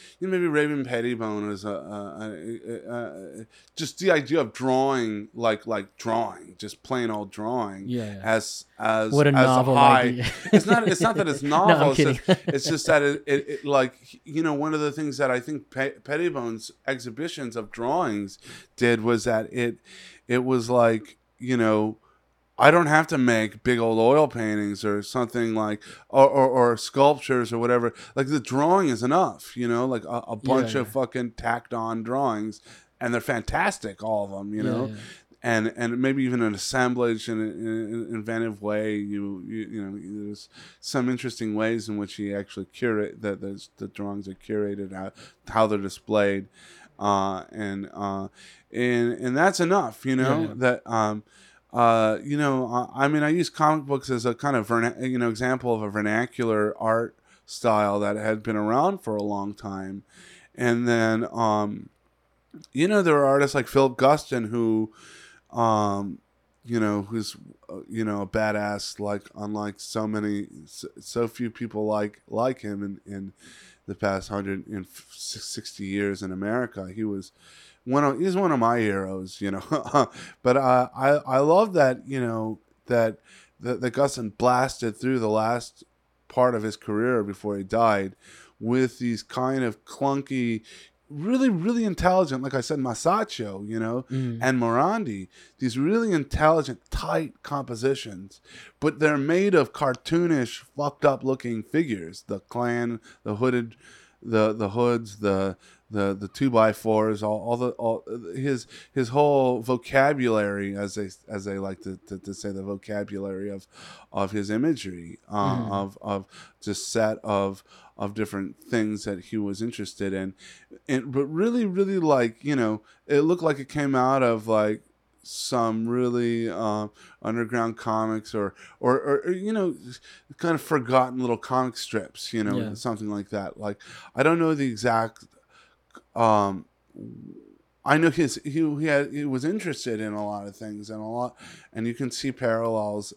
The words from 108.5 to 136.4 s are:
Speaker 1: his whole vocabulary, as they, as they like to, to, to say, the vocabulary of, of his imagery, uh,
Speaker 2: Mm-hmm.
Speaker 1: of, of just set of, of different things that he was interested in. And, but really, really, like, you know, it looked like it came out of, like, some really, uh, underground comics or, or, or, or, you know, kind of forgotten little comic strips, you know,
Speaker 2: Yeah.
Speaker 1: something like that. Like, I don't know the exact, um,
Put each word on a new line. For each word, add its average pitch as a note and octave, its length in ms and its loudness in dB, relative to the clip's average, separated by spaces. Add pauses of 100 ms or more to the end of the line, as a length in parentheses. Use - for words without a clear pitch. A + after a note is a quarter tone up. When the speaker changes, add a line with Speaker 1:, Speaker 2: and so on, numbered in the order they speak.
Speaker 1:
his B2+ 180 -2
whole C3+ 500 4
vocabulary, A2+ 1160 2
as G2+ 200 -6
they, G2+ 160 -6 (180)
as G2+ 160 -8
they G2 140 -4
like G2 240 -8
to, F#2+ 240 -10
to, G2+ 120 -10
to G2 140 -12
say, G2+ 200 -10
the F#2+ 100 -8
vocabulary G2+ 880 -6
of, G2 160 -12 (460)
of G2 180 -2
his G2+ 180 -4
imagery, A2 720 -2 (100)
uh, G2+ 280 0
Speaker 2:
Mm-hmm. A2+ 160 -4
Speaker 1:
of, G2 280 -4
of G2 240 -4 (380)
just - 280 -6
set A2 320 0
of, G2 400 0 (360)
of G#2 160 -6
different G2+ 500 -6
things G#2+ 400 -2
that G2 220 -8
he A2+ 100 -8
was G2+ 240 -4
interested G2+ 540 -6
in. F#2+ 180 -4 (560)
And, C3 240 -2
but C3+ 140 0
really, G#3+ 400 0
really, F#3+ 320 0
like, C3+ 440 2
you D3 140 0
know, G#2+ 240 0 (260)
it C#3+ 140 4
looked E3+ 220 2
like D#3 160 2
it C3 100 -12
came C#3+ 260 0
out C3 280 4
of, A2+ 260 2
like, G#2+ 340 2 (400)
some A2+ 640 -2
really, A#2+ 640 0
uh, G#2+ 400 -2 (320)
underground A2+ 560 -2
comics A2 580 -2
or, G2+ 200 -4 (260)
or, B2 180 2
or, C#3+ 280 0
or, F3+ 60 0
you G3 200 -4
know, F#3 240 -2 (640)
kind E3+ 160 0
of D3+ 80 -4
forgotten B2+ 580 2
little A#2+ 160 0
comic B2+ 400 -2
strips, - 560 -8
you A2+ 100 -2
know, G#2 160 0
Speaker 2:
Yeah. G#2+ 160 -6
Speaker 1:
something G#2+ 360 -6
like G2+ 180 -8
that. G2+ 320 -6
Like, G#2 180 -6 (380)
I B2+ 60 2
don't E3 160 6
know D#3+ 160 2
the C#3 120 0
exact, A2+ 600 0 (920)
um, G#2 480 4 (1200)